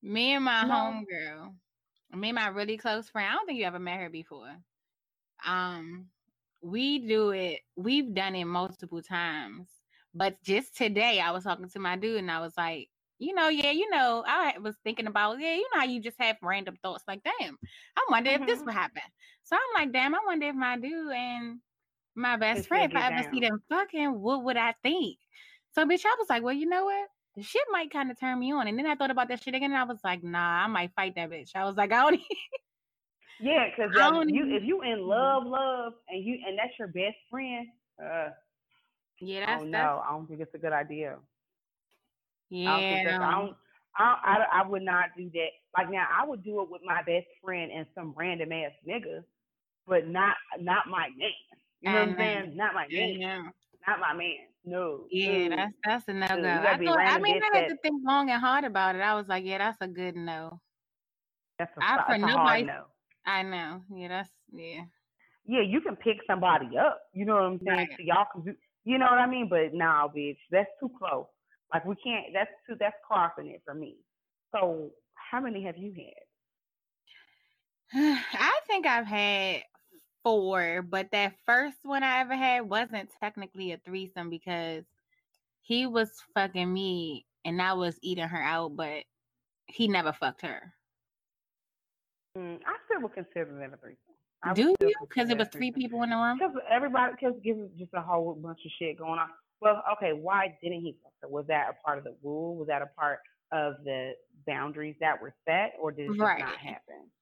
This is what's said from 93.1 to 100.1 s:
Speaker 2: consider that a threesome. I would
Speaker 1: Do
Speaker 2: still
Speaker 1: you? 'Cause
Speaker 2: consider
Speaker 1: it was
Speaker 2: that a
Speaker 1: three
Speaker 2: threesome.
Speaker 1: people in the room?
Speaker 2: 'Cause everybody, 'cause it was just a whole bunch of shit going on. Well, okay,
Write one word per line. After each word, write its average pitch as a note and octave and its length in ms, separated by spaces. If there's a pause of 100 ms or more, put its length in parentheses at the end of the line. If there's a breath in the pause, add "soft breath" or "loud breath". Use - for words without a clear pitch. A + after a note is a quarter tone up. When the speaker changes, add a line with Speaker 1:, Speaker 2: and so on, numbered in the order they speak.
Speaker 2:
consider E3 460
that C#3 160
a - 20
threesome. - 400 (260)
I F3 120
would A3 120
Speaker 1:
Do F4+ 100
Speaker 2:
still G4+ 140
Speaker 1:
you? G#4+ 40 (160)
'Cause A#3+ 180
Speaker 2:
consider - 20
Speaker 1:
it A3+ 80
was A3 80
Speaker 2:
that - 20
a - 20
Speaker 1:
three B3 220
Speaker 2:
threesome. - 0
Speaker 1:
people A#3+ 300
in A#3 80
the A#3 60
room? A#3+ 240
Speaker 2:
'Cause E4+ 140 (140)
everybody, B3 480
'cause B3 180 (100)
it A3 120
was G#3 200
just F3 180
a F3+ 80
whole E3+ 320
bunch D#3+ 300
of D#3+ 80
shit D#3+ 260
going E3 200
on. D#3+ 120 (320)
Well, G#3+ 180 (120)
okay, G3+ 200